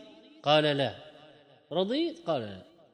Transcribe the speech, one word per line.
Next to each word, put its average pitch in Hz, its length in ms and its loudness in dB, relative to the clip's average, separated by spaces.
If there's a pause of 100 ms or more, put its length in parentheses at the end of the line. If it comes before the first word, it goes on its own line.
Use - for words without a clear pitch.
(440)
قال: 151 200 6
"لا." 139 320 0 (760)
"رضيت؟" 240 480 -2
قال: 147 220 -2
"لا." 98 200 -10 (320)